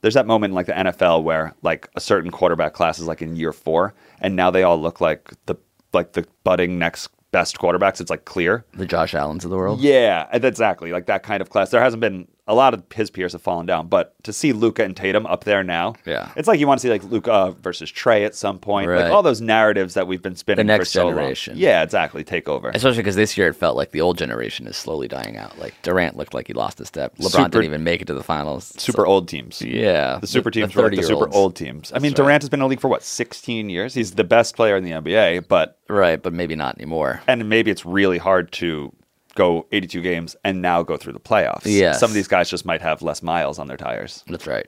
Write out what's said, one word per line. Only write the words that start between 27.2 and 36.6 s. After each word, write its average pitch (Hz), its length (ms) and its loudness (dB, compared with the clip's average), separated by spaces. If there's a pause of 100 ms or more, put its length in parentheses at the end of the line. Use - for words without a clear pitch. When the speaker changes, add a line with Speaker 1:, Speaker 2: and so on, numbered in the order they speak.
Speaker 1:
Super 90 180 2
Speaker 2:
didn't 90 160 2
even 76 180 -6
make 85 200 -2
it - 60 -14
to 78 60 -4
the 67 80 -6
finals. 73 540 -6
Speaker 1:
Super - 260 0
Speaker 2:
So 90 40 6
Speaker 1:
old 92 200 4
teams. - 360 -12
Speaker 2:
Yeah. 85 580 0
Speaker 1:
The 104 60 -10
super 117 240 0
Speaker 2:
The, 110 100 -2
the 107 60 0
Speaker 1:
teams 95 100 -6
were, 123 60 4
like, 110 100 4
the 98 60 -2
super 85 160 0
Speaker 2:
thirty-year-olds. - 220 0
Speaker 1:
old 98 200 4
teams. 73 340 -12
I - 40 -16
Speaker 2:
That's 127 80 -2
Speaker 1:
mean, 147 100 0
Speaker 2:
right. - 40 -4
Speaker 1:
Durant 143 260 4
has 139 80 -6
been 139 100 0
in 135 40 0
the 135 40 2
league 131 120 -2
for, 139 80 0
what, - 140 0
sixteen - 680 -6
years? 98 240 -4
He's 110 180 -2
the 104 120 0
best 113 300 4
player 107 220 4
in 92 80 0
the 87 80 -8
N 80 100 -6
B 82 140 -2
A, 90 240 4
but 82 460 0
Speaker 2:
Right, 90 360 2
but 90 100 -6
maybe 85 240 -4
not 71 220 -6